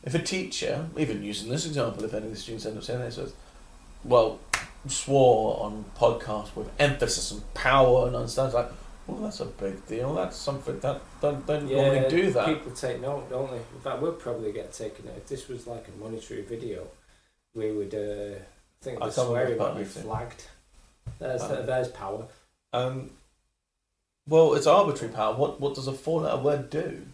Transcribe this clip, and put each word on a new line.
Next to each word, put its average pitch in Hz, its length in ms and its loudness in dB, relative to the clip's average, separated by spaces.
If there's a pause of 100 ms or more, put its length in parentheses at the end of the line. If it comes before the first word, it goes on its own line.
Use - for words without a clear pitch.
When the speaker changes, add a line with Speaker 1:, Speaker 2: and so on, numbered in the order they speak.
Speaker 1:
If 131 100 -4
a 165 60 2
teacher, - 760 -2
even 139 280 0
using 104 260 -6
this 156 160 -2
example, 123 400 -2
if 101 80 -4
any 107 120 -4
of 113 60 -6
the 104 60 -10
students 113 280 -10
end 110 120 -6
up - 60 -10
saying 123 160 -4
this, 120 160 -6
says, - 180 -8 (680)
"Well, 120 360 6 (480)
swore 123 720 6
on 107 240 -6 (120)
podcast 117 580 2
with 107 140 -6 (100)
emphasis - 520 2
and - 220 -10
power 127 540 6
and 123 80 -2
understands," 120 380 0
like, 120 160 2 (360)
"Well, 170 120 -8
that's 214 240 -6
a - 40 -4
big 95 420 -8
deal. 123 260 -4
That's 185 240 -4
something 135 420 -6
that, 135 220 -2 (180)
don't, 143 260 0
don't 147 240 0
normally 135 320 6
Speaker 2:
Yeah, 131 80 4
Speaker 1:
do 180 220 4
that." 117 160 2
Speaker 2:
people 131 240 -2
take 120 300 -4
note, 135 280 -4
don't 131 220 -2
they? 123 60 -6
In 120 260 -12
fact, 127 180 -4
we'll 165 120 0
probably 113 400 -4
get 104 180 -8
taken 107 380 -10
out. 98 80 -12
If 101 100 -16
this 135 200 -8
was, 120 200 -10
like, 117 200 -10
a 98 40 -18 (120)
monetary 110 400 -10
video, 113 440 -8 (680)
we 107 160 -2
would, 104 220 -4
uh, 104 440 -6
I - 460 -20
think 120 180 -6
Speaker 1:
I'd 113 100 -2
Speaker 2:
the - 40 -10
Speaker 1:
come 127 120 2
up 120 60 0
with 123 140 2
Speaker 2:
swearing - 20 0
would 113 80 0
be 101 260 -2
Speaker 1:
penalty. - 180 -10
Speaker 2:
flagged. 107 420 -8 (760)
There's, - 220 -4
Speaker 1:
Um, 127 240 -4
Speaker 2:
there's 127 240 0
power. 104 380 -8 (440)
Speaker 1:
um, 127 380 -2 (1160)
well, 160 260 10
it's - 140 4
arbitrary 156 460 6
power. 110 220 2
What, 139 240 0
what 139 160 0
does 135 120 -6
a 135 60 -4
four-letter 151 480 0
word 139 280 0
do? - 440 -6